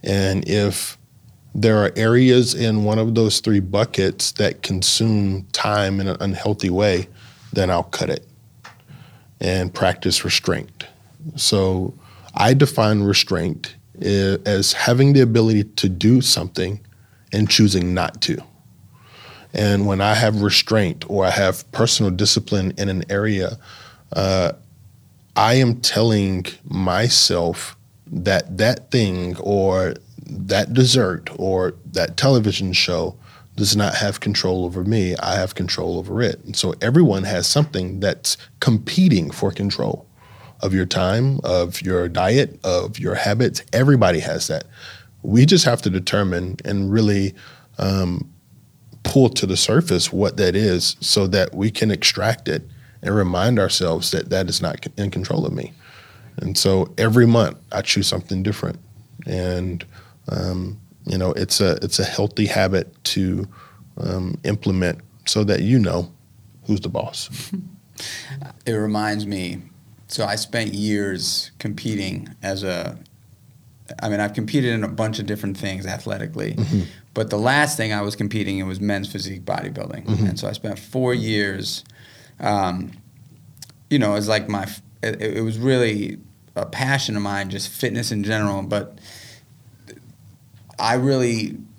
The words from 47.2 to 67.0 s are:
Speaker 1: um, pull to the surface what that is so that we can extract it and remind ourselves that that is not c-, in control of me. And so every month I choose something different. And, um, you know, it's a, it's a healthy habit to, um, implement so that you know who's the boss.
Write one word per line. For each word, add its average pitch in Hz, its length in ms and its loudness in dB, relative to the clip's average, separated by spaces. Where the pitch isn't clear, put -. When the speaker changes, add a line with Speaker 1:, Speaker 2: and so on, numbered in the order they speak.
Speaker 1:
um, 95 540 -2
pull 131 280 4
to - 160 -2
the 92 100 0
surface 120 560 0
what 95 240 0
that 92 180 2
is 95 460 0
so - 280 2
that 92 260 0
we 101 160 0
can 107 200 0
extract 101 580 -2
it 76 140 -2
and 98 120 -2
remind 98 440 2
ourselves 87 540 0
that - 180 -4
that 95 180 0
is - 140 -2
not 78 220 -6
c-, - 120 -10
in 98 140 -2
control - 340 -4
of - 80 -4
me. - 200 -8
And 95 200 -4
so 95 420 2
every 113 280 6
month 117 320 4
I 101 100 -2
choose - 240 0
something 92 360 -4
different. 92 360 -4
And, 90 580 -4
um, 92 520 -6
you 92 140 -4
know, 92 140 0
it's - 280 -2
a, 92 220 4
it's - 160 -2
a 98 60 0
healthy 104 420 -2
habit 95 460 0
to, 95 420 -2
um, 92 460 -4
implement 92 560 0
so 107 180 0
that 98 180 2
you 120 160 4
know 90 320 0
who's 101 140 0
the - 80 -8
boss. - 640 -8